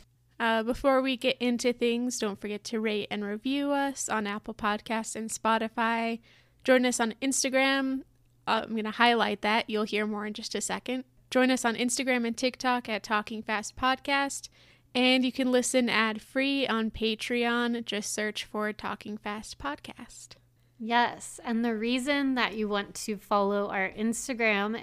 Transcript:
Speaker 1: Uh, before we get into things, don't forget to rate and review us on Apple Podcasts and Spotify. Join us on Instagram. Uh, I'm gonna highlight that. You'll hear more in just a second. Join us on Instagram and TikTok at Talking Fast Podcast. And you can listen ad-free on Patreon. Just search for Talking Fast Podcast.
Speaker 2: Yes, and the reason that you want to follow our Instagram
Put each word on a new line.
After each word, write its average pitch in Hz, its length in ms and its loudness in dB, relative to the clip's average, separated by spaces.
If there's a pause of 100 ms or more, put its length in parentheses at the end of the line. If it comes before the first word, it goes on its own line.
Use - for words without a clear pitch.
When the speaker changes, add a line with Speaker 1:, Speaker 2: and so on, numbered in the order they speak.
(400)
Speaker 1:
Uh, 226 240 2
before 262 380 2
we 262 160 0
get - 240 2
into 240 320 2
things, 240 460 0
don't 202 200 -2
forget 208 240 -8
to 226 160 -4
rate 214 320 -2
and 208 140 -4
review 269 460 -2
us 277 360 -2
on 214 200 -2
Apple 214 260 -8
Podcasts 214 640 -4
and 220 120 -8
Spotify. 226 920 0 (420)
Join 254 220 6
us 247 160 2
on 226 200 0
Instagram. 269 840 2 (440)
Uh, 220 160 2
I'm 226 140 -6
gonna 214 140 -4
highlight 220 500 4
that. 220 280 2
You'll 214 140 0
hear 214 240 -2
more 208 180 -4
in 214 80 -6
just - 220 -8
a 202 60 -2
second. 247 420 -4 (260)
Join 254 220 6
us 247 140 2
on 226 100 2
Instagram 247 500 0
and 233 120 -2
TikTok 247 500 0
at 214 160 -4
Talking 214 400 -4
Fast 214 320 -4
Podcast. 277 720 0 (460)
And 254 300 6
you 254 80 2
can 254 220 0
listen 247 340 4
ad-free 233 800 0
on 220 240 0
Patreon. 233 920 0
Just 214 280 -4
search 214 300 -4
for 214 300 -4
Talking 208 440 -8
Fast 208 400 -10
Podcast. - 720 -12 (460)
Speaker 2:
Yes, 233 680 0
and 233 180 0
the 233 140 0
reason 262 580 0
that 214 200 0
you 214 120 -2
want 202 280 -2
to - 200 -6
follow 202 540 0
our 190 220 0
Instagram 220 920 0